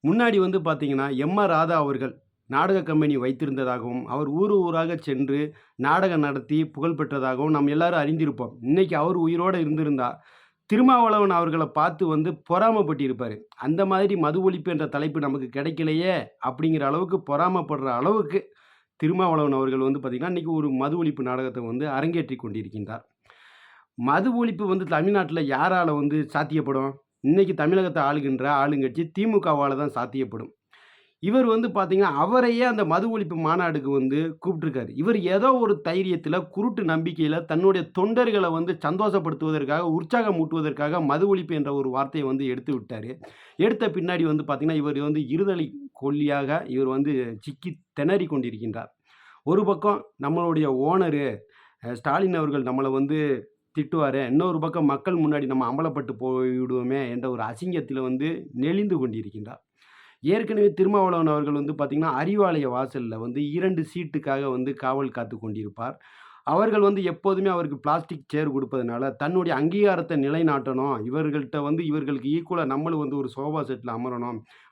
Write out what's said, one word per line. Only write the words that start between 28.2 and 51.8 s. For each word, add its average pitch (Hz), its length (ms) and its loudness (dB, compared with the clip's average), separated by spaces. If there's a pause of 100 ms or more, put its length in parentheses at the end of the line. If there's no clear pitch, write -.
ஆளுங்கட்சி 143 600 0
தி 202 140 0
மு 214 120 2
கவால 147 520 0
தான் 127 200 -6
சாத்தியப்படும். 110 400 -6 (720)
இவர் 247 260 4
வந்து 226 220 2
பாத்தீங்கன்னா, 190 540 2
அவரையே 240 420 4
அந்த 220 220 2
மது 202 340 0
ஒழிப்பு 175 160 -4
மாநாடுக்கு 160 560 0
வந்து 143 540 0
கூப்பிட்டிருக்காரு. 151 480 -2
இவர் 196 260 0
ஏதோ 196 340 4
ஒரு 214 360 2
தைரியத்துல, 180 580 -2
குருட்டு 208 360 -2
நம்பிக்கையில 160 640 0
தன்னுடைய 180 540 2
தொண்டர்களை 214 520 2
வந்து 170 340 -2
சந்தோஷப்படுத்துவதற்காக, 156 920 0
உற்சாகம் 175 580 0
ஊட்டுவதற்காக 151 680 -2
மது 170 300 2
ஒழிப்பு 170 160 -4
என்ற 143 220 -2
ஒரு 135 160 -2
வார்த்தையை 135 400 -2
வந்து 135 160 -2
எடுத்து 127 340 -4
விட்டாரு. 113 360 -10 (400)
எடுத்த 214 320 2
பின்னாடி 175 360 0
வந்து 151 200 2
பாத்தீங்கன்னா, 151 320 -2
இவர் 143 240 0
வந்து 147 200 0
இருதலை 160 520 -2 (300)
கொல்லியாக 143 680 0
இவர் 131 180 0
வந்து 131 520 0
சிக்கி - 400 -12 (140)
திணறி 175 320 0
கொண்டிருக்கின்றார். 117 680 -6 (500)
ஒரு 196 220 2
பக்கம் 196 400 0 (160)
நம்மளுடைய 156 540 2 (120)
ஓனரு, 151 500 2 (480)